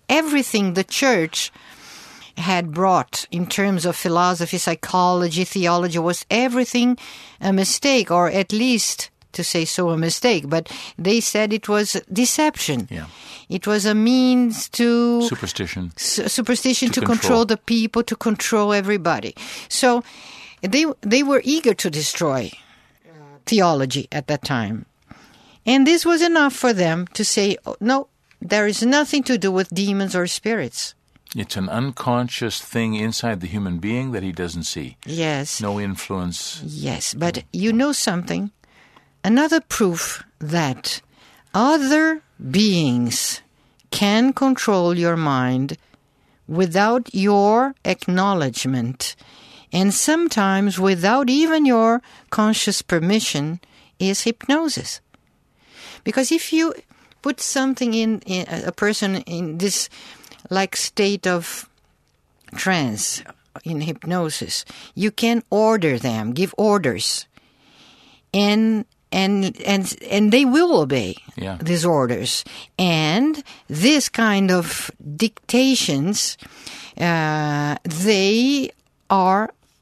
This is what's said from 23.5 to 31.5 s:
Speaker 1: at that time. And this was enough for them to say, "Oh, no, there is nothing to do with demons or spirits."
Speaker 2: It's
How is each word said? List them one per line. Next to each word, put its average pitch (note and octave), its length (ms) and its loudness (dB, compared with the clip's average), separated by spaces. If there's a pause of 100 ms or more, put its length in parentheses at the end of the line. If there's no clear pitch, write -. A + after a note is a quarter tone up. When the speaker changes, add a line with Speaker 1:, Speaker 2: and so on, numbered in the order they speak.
Speaker 1:
at C#3 160 -6
that D3+ 160 -4
time. A2+ 420 -4 (800)
And C4 220 4
this E4 180 4
was E4+ 160 4
enough E4 320 4
for A#3+ 200 2
them F3 400 0
to A3 100 -2
say, G3+ 420 0
"Oh, - 140 -8
no, C4 280 0 (340)
there G#3 260 0
is G#3+ 160 -2
nothing C#4+ 400 2
to B3 140 0
do F#3+ 140 0
with F#3 220 0
demons G3 420 -2
or F3+ 120 0
spirits." F#3+ 640 -6 (420)
Speaker 2:
It's G#2+ 220 -6